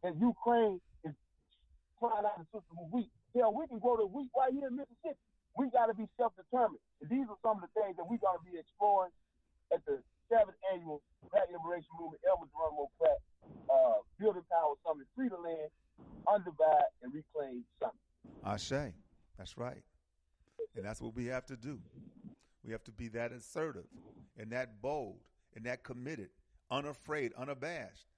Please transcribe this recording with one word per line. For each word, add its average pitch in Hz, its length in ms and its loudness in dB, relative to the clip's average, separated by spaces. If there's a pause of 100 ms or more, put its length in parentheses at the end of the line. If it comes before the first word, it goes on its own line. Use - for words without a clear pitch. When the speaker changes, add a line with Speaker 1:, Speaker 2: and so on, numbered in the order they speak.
Speaker 1:
and 175 160 -2
Ukraine 226 640 4 (240)
is 156 100 -6 (840)
trying 220 260 0
out 208 140 0
the 160 160 -14
system 196 240 -12
of 170 100 -12
wheat. 226 220 -4 (240)
Hell, 226 180 6
we 302 140 -4
can 247 100 -10
grow 233 220 4
the 208 80 4
wheat 247 260 -6
right 262 200 4
here 269 180 -4
in 247 80 -4
Mississippi. 277 400 -10 (380)
We 262 120 2
gotta 233 240 4
be 214 140 -6 (100)
self-determined. 233 640 0 (240)
And 147 80 -12
these 262 180 0
are 202 140 -12
some 214 180 2
of 175 60 -12
the - 100 -18
things 196 220 0
that 170 100 -4
we're 233 140 -2
gonna 180 240 2
be 175 100 -10
exploring 190 540 2 (640)
at - 100 -4
the - 160 -2 (300)
seventh 208 260 4 (160)
annual 160 300 -8 (260)
Black 180 240 2
Liberation 175 460 -6
Movement, 165 260 -14
Elmer 175 240 2
Geronimo 151 480 -4
Pratt, - 220 4 (500)
uh, 659 320 6 (160)
Building 190 320 2
Power 160 240 4 (140)
Summit, 151 260 -4
Free 254 160 -2
the 185 80 -6
Land, 165 320 -6 (560)
Undivide, 156 640 6 (140)
and 127 100 -10
Reclaim 143 480 -6 (160)
Summit. - 240 -6 (440)
Speaker 2:
Ashe. 104 480 -4 (440)
That's - 200 -16
right. 120 260 -8 (920)
And 98 100 -8
that's 107 160 -8
what 113 140 -8
we 120 100 -4
have 127 220 -4
to 131 100 -12
do. 120 220 -10 (840)
We 113 80 -12
have 113 140 -8
to 117 60 -18
be 113 180 -12
that 117 220 -6
assertive 123 560 -8 (500)
and 110 140 -12
that 117 300 -6
bold 123 360 -4 (380)
and 110 100 -12
that 123 180 -6
committed, 123 460 -10 (420)
unafraid, 143 680 -4
unabashed. 135 680 -10 (120)